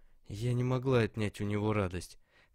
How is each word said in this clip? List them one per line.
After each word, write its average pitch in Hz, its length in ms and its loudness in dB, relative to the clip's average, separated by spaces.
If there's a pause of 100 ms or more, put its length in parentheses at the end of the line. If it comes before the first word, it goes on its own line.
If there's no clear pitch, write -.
(280)
Я 117 240 -4
не 123 120 0
могла 127 360 2
отнять 107 400 -2
у 104 40 -2
него 104 280 0
радость. 92 460 -2 (360)